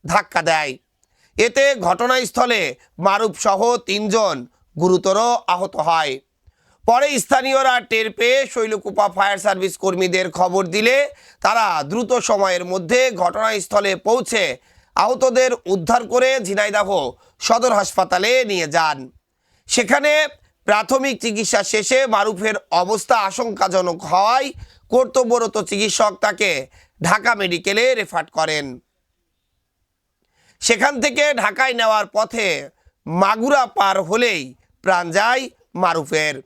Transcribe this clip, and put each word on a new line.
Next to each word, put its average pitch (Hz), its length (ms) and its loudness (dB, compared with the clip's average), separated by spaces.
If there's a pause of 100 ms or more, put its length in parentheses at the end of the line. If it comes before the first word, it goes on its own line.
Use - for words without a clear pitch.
ধাক্কা 175 360 0
দেয়। 156 320 0 (640)
এতে 240 280 2 (220)
ঘটনাস্থলে 240 720 0 (440)
মারুফ 208 280 2 (120)
সহ 196 160 2 (280)
তিনজন 202 460 0 (400)
গুরুতর 185 420 2 (360)
আহত 190 220 -4 (120)
হয়। 160 260 0 (720)
পরে 254 220 2 (160)
স্থানীয়রা 262 520 2 (140)
টের 220 180 0 (100)
পেয়ে 247 220 2 (140)
শৈলকুপা 214 600 -2
ফায়ার 196 300 0
সার্ভিস 190 320 0
কর্মীদের 185 500 0 (100)
খবর 185 260 0 (120)
দিলে 226 200 2 (460)
তারা 220 240 2 (180)
দ্রুত 214 280 -4 (180)
সময়ের 190 360 2
মধ্যে 185 340 0 (220)
ঘটনাস্থলে 202 680 -2 (160)
পৌঁছে 226 360 0 (520)
আহতদের 254 560 2 (220)
উদ্ধার 208 340 0
করে 254 220 2 (180)
ঝিনাইদহ 208 420 -2 (520)
সদর 240 380 2
হাসপাতালে 190 520 0 (200)
নিয়ে 170 160 -2
যান। 151 300 0 (720)
সেখানে 277 420 2 (560)
প্রাথমিক 254 540 0
চিকিৎসা 214 420 0
শেষে 214 360 0 (140)
মারুফের 208 420 0 (260)
অবস্থা 208 340 0 (140)
আশঙ্কাজনক 185 680 -2 (120)
হওয়ায় 226 400 2 (440)
কর্তব্যরত 240 600 2 (140)
চিকিৎসক 208 440 0 (120)
তাকে 208 260 0 (500)
ঢাকা 208 340 2
মেডিকেলে 196 500 -2 (140)
রেফার 165 260 -6 (120)
করেন। 156 280 -2 (2000)
সেখান 233 400 2
থেকে 285 220 0 (100)
ঢাকায় 240 460 0
নেওয়ার 214 340 2
পথে 220 340 -2 (580)
মাগুরা 220 580 0 (140)
পার 196 200 2 (120)
হলেই 214 320 0 (420)
প্রাণ 180 280 0
যায় 233 320 0 (320)
মারুফের। 156 600 -2 (100)